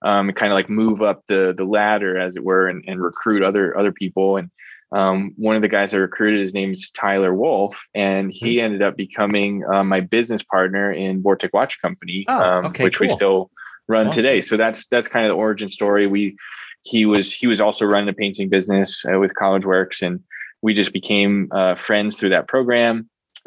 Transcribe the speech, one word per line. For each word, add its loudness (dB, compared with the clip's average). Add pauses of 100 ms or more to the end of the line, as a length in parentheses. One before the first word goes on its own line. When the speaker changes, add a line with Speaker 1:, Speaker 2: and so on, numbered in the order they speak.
Speaker 1:
um, 2
and -6
kinda, 2
like, 0
move 0
up 0
the, 2
the -2
ladder, 0
as -4
it -10
were, 2
and, -6
and -6
recruit 0
other, 2
other 2
people. -2
And, -6 (440)
um, 0
one 0
of 0
the 2
guys 0
I 2
recruited, 2
his -4
name's -4
Tyler 0
Wolf, -2
and -2
he -2
Speaker 2:
Mm-hmm. 0
Speaker 1:
ended -2
up 0
becoming, -2
uh, 2
my 2
business -2
partner 0
in -4
Vortic 0
Watch 0
Company, -6
Speaker 2:
Oh, 0
Speaker 1:
um, 2
Speaker 2:
okay, -4
Speaker 1:
which 0
we 2
Speaker 2:
cool. 2
Speaker 1:
still 2 (380)
run 2
Speaker 2:
Awesome. 0
Speaker 1:
today. 4
So -2
that's, 0
that's 0
kind 0
of 2
the 2
origin -2
story. 2
We, 0 (480)
he 2
was, 2
he -4
was 2
also 2
running 2
a -4
painting -4
business, 0
uh, 2
with 0
College 0
Works, 0
and -4 (440)
we 2
just 0
became, 0
uh, 2
friends -2
through 0
that 2
program. 0 (400)